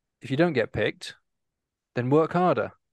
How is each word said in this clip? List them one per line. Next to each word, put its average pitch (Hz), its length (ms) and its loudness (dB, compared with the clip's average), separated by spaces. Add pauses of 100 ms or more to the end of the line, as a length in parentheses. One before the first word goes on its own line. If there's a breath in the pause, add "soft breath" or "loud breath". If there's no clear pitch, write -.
(220)
if 117 100 -10
you 131 60 0
don't 170 160 2
get 120 200 -2
picked, - 420 -6 (800)
then 123 140 -2
work 151 240 2
harder. 156 380 0 (220)